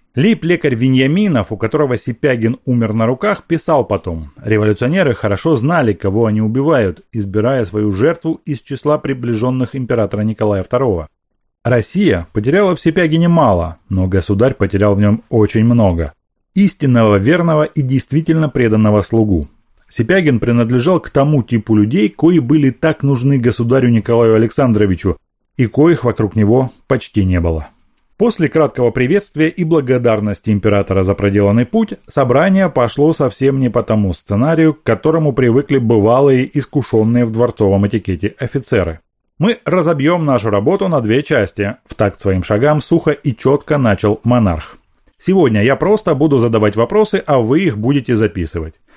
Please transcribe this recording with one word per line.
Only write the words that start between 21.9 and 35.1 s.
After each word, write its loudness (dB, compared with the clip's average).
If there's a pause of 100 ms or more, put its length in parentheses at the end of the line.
кои 2
были 2
так -4
нужны 0
государю 0
Николаю 2
Александровичу, 0 (380)
и 0
коих 2
вокруг -2
него 2 (160)
почти -2
не 0
было. -4 (480)
После 0
краткого 0
приветствия -2
и -6
благодарности 0
императора 0
за 0
проделанный 2
путь, -2 (120)
собрание 2
пошло 0
совсем 0
не 0
по -2
тому 0
сценарию, 0
к -14
которому 0